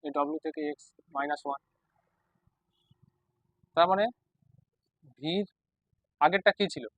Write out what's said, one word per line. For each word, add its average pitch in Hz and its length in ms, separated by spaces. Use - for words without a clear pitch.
এই 147 140
ডব্লিউ 147 280
থেকে 156 160
এক্স - 140
মাইনাস 143 320
ওয়ান। 139 140
তার 165 160
মানে 202 140
ভির 175 280
আগেরটা 185 360
কি 202 160
ছিল? 127 120